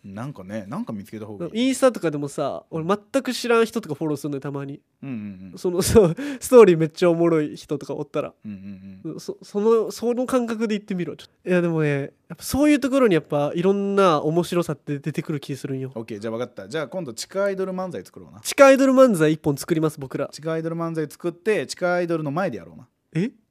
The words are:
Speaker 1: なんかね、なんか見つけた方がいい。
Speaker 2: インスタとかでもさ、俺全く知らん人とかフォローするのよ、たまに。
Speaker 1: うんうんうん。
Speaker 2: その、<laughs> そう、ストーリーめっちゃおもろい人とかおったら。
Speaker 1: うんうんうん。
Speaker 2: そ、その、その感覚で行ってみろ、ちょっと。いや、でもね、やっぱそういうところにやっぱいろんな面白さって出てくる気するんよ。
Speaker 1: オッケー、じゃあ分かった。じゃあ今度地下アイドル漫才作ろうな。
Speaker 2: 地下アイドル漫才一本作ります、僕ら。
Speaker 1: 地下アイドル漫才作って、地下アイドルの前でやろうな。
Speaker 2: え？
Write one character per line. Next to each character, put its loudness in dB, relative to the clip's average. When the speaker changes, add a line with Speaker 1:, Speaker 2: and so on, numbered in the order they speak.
Speaker 1:
な -12
ん -10
か -16
ね、 -10
な -10
ん -8
か -10
見 -10
つ -20
け -12
た -12
方 -14
が -8
い -10
い。 -2
Speaker 2:
イ 0
ン 0
ス -4
タ 6
と -10
か -2
で -6
も -6
さ、 -6
俺 -6
全 0
く -6
知 -6
ら 4
ん 4
人 -6
と -16
か -4
フ -6
ォ -2
ロ 0
ー -6
す -10
る -6
の -6
よ、 -6
た -8
ま -8
に。 -14
Speaker 1:
う -14
ん -10
う -8
ん -12
う -18
ん。 -16
Speaker 2:
そ -2
の、 2
<laughs> 2
そ 6
う、 0
ス -10
ト 12
ー 12
リ 8
ー -2
め 2
っ -4
ち -2
ゃ 6
お 4
も 2
ろ 2
い -6
人 -8
と -8
か -8
お -8
っ -8
た -6
ら。 -10
Speaker 1:
う -14
ん -16
う -8
ん -12
う -12
ん。 -14
Speaker 2:
そ、 -10
そ -6
の、 4
そ -4
の -2
感 0
覚 -2
で 0
行 -4
っ -20
て -6
み -4
ろ、 -10
ち -20
ょ -20
っ -20
と。 -4
い 2
や、 4
で 0
も 0
ね、 0
や -6
っ -14
ぱ -18
そ 0
う 6
い 6
う 0
と -2
こ 2
ろ 6
に 4
や 4
っ -16
ぱ -2
い -2
ろ 2
ん -2
な 4
面 0
白 0
さ -4
っ -6
て -8
出 -6
て -4
く -6
る -4
気 -10
す -12
る -4
ん -6
よ。 -8
Speaker 1:
オ -8
ッ -8
ケ -10
ー、 -10
じ -10
ゃ -4
あ -
分 -6
か -4
っ -20
た。 -16
じ -6
ゃ -2
あ -12
今 -8
度 -10
地 -12
下 -2
ア 0
イ -4
ド -2
ル -8
漫 -6
才 -8
作 -20
ろ -20
う -20
な。 -20
Speaker 2:
地 -8
下 10
ア 10
イ 6
ド 4
ル 4
漫 8
才 4
一 0
本 -2
作 -4
り 0
ま 0
す、 -16
僕 -10
ら。 -6
Speaker 1:
地 -18
下 -6
ア -4
イ -6
ド -6
ル -8
漫 -6
才 -4
作 -8
っ -6
て、 -2
地 -12
下 -2
ア 0
イ -2
ド -2
ル -4
の -4
前 -2
で -10
や -12
ろ -20
う -20
な。 -20
Speaker 2:
え？ -2